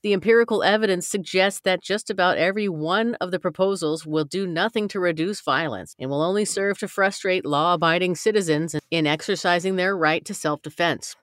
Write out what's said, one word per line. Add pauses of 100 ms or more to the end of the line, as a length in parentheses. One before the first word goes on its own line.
The
empirical
evidence
suggests
that
just
about
every
one
of
the
proposals
will
do
nothing
to
reduce
violence
and
will
only
serve
to
frustrate
law-abiding
citizens (160)
in
exercising
their
right
to
self-defense.